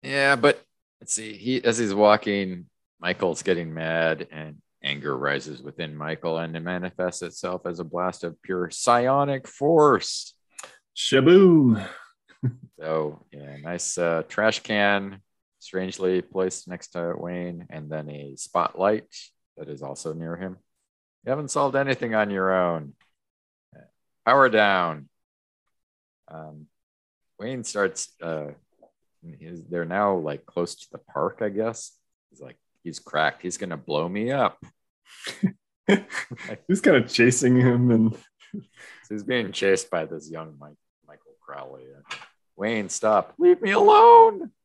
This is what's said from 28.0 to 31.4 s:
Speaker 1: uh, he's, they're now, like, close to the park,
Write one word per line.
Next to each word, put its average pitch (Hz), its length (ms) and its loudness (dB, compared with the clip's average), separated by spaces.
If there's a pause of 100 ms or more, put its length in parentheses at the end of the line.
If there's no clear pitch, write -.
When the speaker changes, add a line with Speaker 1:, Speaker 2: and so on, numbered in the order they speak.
Speaker 1:
uh, 78 320 -8 (840)
he's, 82 280 -18
they're 87 180 -6
now, 98 320 0
like, 78 300 -8
close - 300 -6
to - 180 -20
the - 60 -16
park, - 420 -6